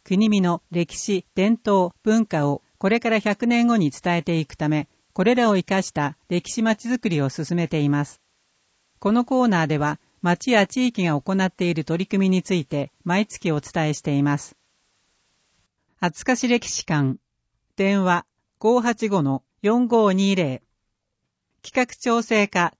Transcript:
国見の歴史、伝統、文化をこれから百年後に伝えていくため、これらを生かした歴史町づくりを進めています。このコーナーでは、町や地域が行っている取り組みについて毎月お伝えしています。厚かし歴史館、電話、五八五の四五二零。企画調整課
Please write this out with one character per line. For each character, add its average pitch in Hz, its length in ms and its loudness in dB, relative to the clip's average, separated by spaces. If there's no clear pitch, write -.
国 208 240 2
見 202 140 2
の 175 280 0
歴 170 280 -4
史、 190 260 -4
伝 214 320 2
統、 190 260 2
文 220 240 2
化 151 200 -2
を 143 160 -2
こ 190 140 -2
れ 233 100 0
か 233 80 -4
ら 220 120 0
百 208 260 -2
年 233 220 2
後 233 100 2
に 156 120 2
伝 175 260 -2
え 165 60 -2
て 170 160 -2
い 156 60 -2
く - 100 -14
た 151 140 -4
め、 151 220 -2
こ 180 100 -2
れ 240 100 2
ら 240 140 2
を 202 80 2
生 180 100 -2
か 190 140 0
し - 140 -8
た 147 240 -4
歴 175 240 -4
史 226 100 -4
町 220 280 -2
づ 247 80 -2
く 226 100 -4
り 156 140 0
を 135 80 -2
進 165 260 -4
め 170 120 -2
て 156 120 -2
い 143 80 2
ま 143 160 0
す。 - 160 -14
こ 202 140 -2
の 240 120 2
コ 254 200 0
ー - 20 2
ナ 175 180 2
ー - 20 0
で 151 120 0
は、 147 220 -4
町 175 300 -2
や 208 160 4
地 254 220 -2
域 190 180 -2
が 147 120 0
行 190 240 -2
っ 185 80 0
て 175 200 -2
い - 20 0
る 156 140 -4
取 170 180 -2
り - 20 -6
組 190 220 0
み - 0 -
に 185 140 2
つ - 100 -8
い 165 140 -2
て - 260 -6
毎 190 220 0
月 - 240 -6
お 147 100 0
伝 156 280 -2
え 151 60 -2
し - 80 -10
て 147 120 -2
い 139 80 2
ま 143 140 2
す。 - 200 -14
厚 - 260 -4
か 254 100 2
し 247 120 -2
歴 233 200 0
史 - 160 -8
館、 143 320 0
電 196 280 0
話、 175 220 0
五 233 240 2
八 226 260 -2
五 196 140 2
の 135 200 -2
四 233 240 2
五 220 260 4
二 196 240 2
零。 139 240 -2
企 - 260 -4
画 - 100 -14
調 233 260 0
整 208 240 0
課 175 340 0